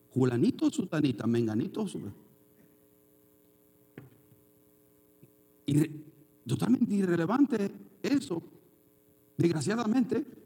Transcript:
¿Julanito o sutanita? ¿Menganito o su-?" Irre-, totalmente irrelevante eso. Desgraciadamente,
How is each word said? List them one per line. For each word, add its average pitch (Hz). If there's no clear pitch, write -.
¿Julanito 127
o -
sutanita? 151
¿Menganito 117
o 196
su-?" -
Irre-, 147
totalmente 208
irrelevante 196
eso. 190
Desgraciadamente, 214